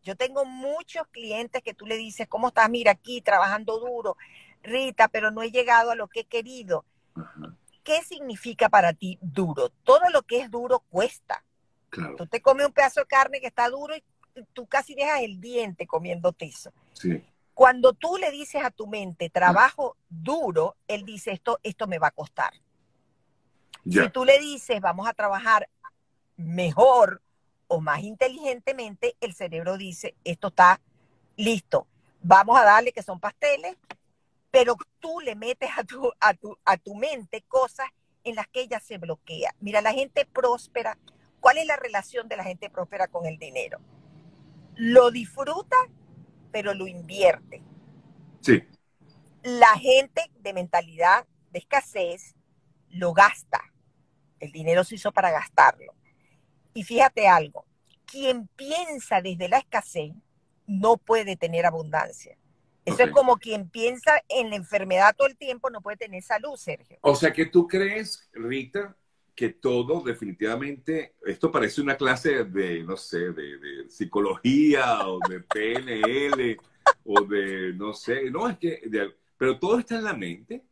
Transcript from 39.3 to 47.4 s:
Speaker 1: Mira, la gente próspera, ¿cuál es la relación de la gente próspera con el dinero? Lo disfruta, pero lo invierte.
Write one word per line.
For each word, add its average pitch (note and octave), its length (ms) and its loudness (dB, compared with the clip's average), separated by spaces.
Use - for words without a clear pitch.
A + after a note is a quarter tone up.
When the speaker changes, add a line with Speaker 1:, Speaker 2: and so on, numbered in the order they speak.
Speaker 1:
Mira, G3+ 220 -2
la G#3+ 100 2
gente C4+ 320 -2
próspera, A#3+ 720 -4
¿cuál C#4 200 6
es D#4+ 80 -4
la D4 100 -2
relación A#3 520 -8
de A3 100 -8
la F#3 60 -8
gente F#3 260 -12
próspera F#3 380 -6
con E3+ 180 -8
el D#3+ 120 -10
dinero? C3 400 -10
Lo A#3+ 360 6
disfruta, C4+ 640 -6
pero G3+ 220 -6
lo F#3+ 140 -8
invierte. F3+ 760 0